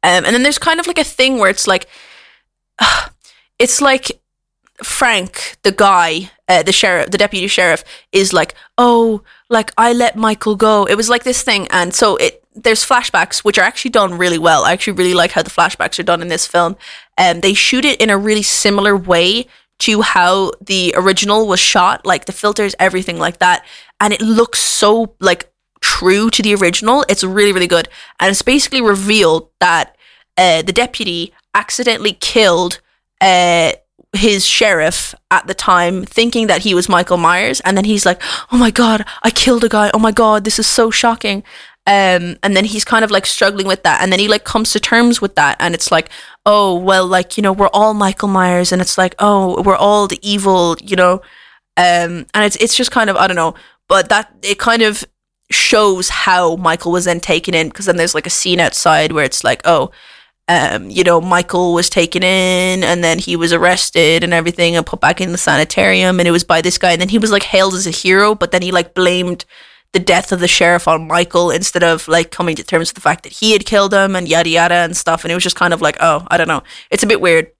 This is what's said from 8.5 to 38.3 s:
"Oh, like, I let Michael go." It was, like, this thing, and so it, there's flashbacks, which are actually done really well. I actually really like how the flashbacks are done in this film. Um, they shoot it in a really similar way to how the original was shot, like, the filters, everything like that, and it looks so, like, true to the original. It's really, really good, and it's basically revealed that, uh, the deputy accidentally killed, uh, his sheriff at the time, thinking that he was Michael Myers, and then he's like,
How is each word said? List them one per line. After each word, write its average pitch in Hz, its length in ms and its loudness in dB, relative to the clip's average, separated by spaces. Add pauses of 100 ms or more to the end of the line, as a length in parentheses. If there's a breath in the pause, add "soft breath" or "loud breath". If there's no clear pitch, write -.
"Oh, 233 440 2 (260 soft breath)
like, 220 280 0
I 233 160 2
let 240 240 0
Michael 214 400 -2
go." 214 280 2
It 196 100 2
was, 214 140 -2
like, 240 160 0
this 254 180 -2
thing, 202 280 -2
and 175 240 -2
so 208 220 2
it, - 260 -2 (120)
there's 220 300 0
flashbacks, 240 600 -2
which 208 140 0
are 185 60 4
actually 233 280 -4
done 190 260 0
really 175 200 0
well. 160 260 2
I - 80 2
actually 190 220 -4
really 180 200 0
like 170 180 0
how 160 100 -2
the - 80 -6
flashbacks - 480 -2
are 170 60 -6
done 170 180 -2
in 170 60 -10
this 160 180 -4
film. 175 300 -2 (400 loud breath)
Um, 175 240 2
they 196 140 2
shoot 254 300 0
it 285 160 0
in 220 100 2
a 196 80 2
really 214 240 0
similar 202 540 0
way 185 500 0 (340 soft breath)
to 214 220 0
how 190 580 0
the 185 360 -2
original 202 500 0
was 190 140 0
shot, - 440 0
like, 175 220 -2
the 196 60 -12
filters, 208 460 -4
everything 185 400 -2
like 165 200 -6
that, 180 260 0 (360 loud breath)
and 208 120 0
it 196 80 -4
looks 220 400 0
so, 214 600 0
like, 180 300 -2 (300)
true 202 500 2
to 220 120 -2
the 208 120 2
original. 214 540 0
It's - 160 0
really, 202 280 2
really 180 160 0
good, 170 200 0 (300 loud breath)
and 190 120 2
it's 196 120 -2
basically 269 380 0
revealed 196 680 2 (120)
that, 170 360 0 (400 soft breath)
uh, 170 260 2
the 185 100 -6
deputy 196 600 -4 (220 soft breath)
accidentally 214 580 -2
killed, 180 680 0 (400)
uh, 175 520 2 (400)
his 196 340 0
sheriff 175 640 0 (200)
at 185 160 0
the 185 60 -4
time, 180 500 0
thinking 233 420 0
that 190 160 2
he 208 100 -2
was 180 160 0
Michael 180 280 2
Myers, 180 440 0
and 190 160 -2
then 196 80 0
he's 208 220 0
like, 180 160 0 (300 loud breath)